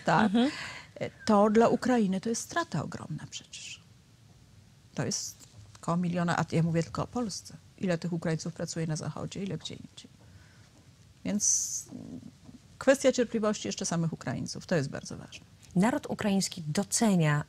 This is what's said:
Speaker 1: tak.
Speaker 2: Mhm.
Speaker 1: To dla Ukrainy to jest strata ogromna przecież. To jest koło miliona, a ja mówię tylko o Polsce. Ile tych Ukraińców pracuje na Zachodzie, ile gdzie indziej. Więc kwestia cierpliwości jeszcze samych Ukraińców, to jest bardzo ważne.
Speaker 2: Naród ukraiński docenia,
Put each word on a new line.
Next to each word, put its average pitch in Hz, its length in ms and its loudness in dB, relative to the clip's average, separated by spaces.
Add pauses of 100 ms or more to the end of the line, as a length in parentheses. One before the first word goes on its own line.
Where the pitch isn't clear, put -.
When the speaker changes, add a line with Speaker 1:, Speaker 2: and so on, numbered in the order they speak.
Speaker 1:
tak. 165 200 6
Speaker 2:
Mhm. 233 260 4 (760)
Speaker 1:
To 214 260 6
dla 226 180 8
Ukrainy 220 520 2
to - 80 -6
jest 226 140 -4
strata 330 420 -2
ogromna - 460 -10
przecież. - 520 -16 (1120)
To 135 120 -2
jest - 320 -6 (420)
koło 170 160 -2
miliona, 175 420 0
a 160 140 2
ja 160 100 4
mówię 165 200 2
tylko 156 200 -4
o - 40 -2
Polsce. - 500 -6 (220)
Ile 175 200 0
tych 170 140 -4
Ukraińców 160 420 -4
pracuje 165 320 -4
na 156 100 -2
Zachodzie, - 480 -8
ile 190 140 -6
gdzie - 160 -12
indziej. - 360 -18 (1120)
Więc - 600 0 (920)
kwestia 269 340 4
cierpliwości 214 560 -2
jeszcze 196 180 -6
samych 165 260 0
Ukraińców, - 540 -8
to - 80 0
jest 135 160 0
bardzo - 260 -10
ważne. - 300 -16 (300)
Speaker 2:
Naród 247 340 2
ukraiński 196 560 0
docenia, 160 840 4